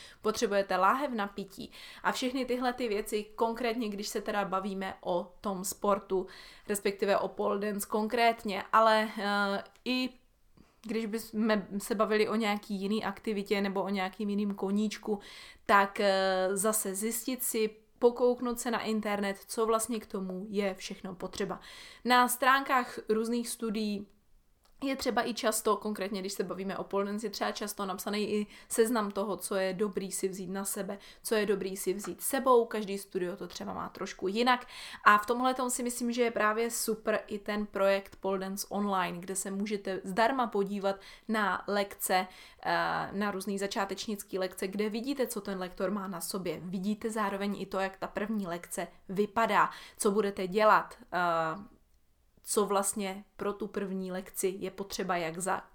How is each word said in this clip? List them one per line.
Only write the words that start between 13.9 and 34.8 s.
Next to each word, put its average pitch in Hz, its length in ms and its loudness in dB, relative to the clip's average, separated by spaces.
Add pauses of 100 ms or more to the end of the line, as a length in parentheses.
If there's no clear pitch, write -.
jiným 202 240 0
koníčku, 208 640 0 (480)
tak, 202 340 6
eh, 190 520 4
zase 202 420 0
zjistit 226 480 -2
si, 220 280 2 (280)
pokouknout 240 600 4
se 254 100 -2
na 226 100 0
internet, 208 680 0
co 226 200 0
vlastně 220 340 2
k 208 60 -12
tomu 190 420 -6
je 202 260 0
všechno 190 400 -10
potřeba. 185 460 -6 (440)
Na 247 240 6
stránkách 262 720 2 (100)
různých 226 400 0
studií 208 580 -2 (800)
je 269 120 0
třeba 240 320 0
i 240 60 -2
často, 214 420 2
konkrétně 202 440 -4
když 190 120 -6
se 208 120 -2
bavíme 190 340 -6
o 185 60 -4
pole 196 200 0
dance, 208 220 -4
je 202 40 -6
třeba 208 220 -2
často 202 340 -6
napsaný 202 460 -2
i 208 140 0 (220)
seznam 220 420 2
toho, 202 260 -2
co - 180 -4
je 190 180 2
dobrý 196 400 -2
si - 160 -2
vzít 185 220 -8
na 196 140 -4
sebe, 196 340 -6 (240)
co - 120 0
je 208 120 4
dobrý 190 300 0
si 190 180 0
vzít 202 260 -6
sebou, 247 440 4
každý 214 340 -4
studio 180 380 -4
to 180 120 -10
třeba 196 260 -8
má 170 140 -6
trošku - 400 -6
jinak. 240 380 4 (380)